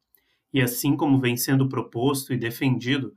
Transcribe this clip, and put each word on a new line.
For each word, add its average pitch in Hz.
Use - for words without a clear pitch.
E 135
assim 139
como 139
vem 123
sendo 135
proposto 131
e 120
defendido 117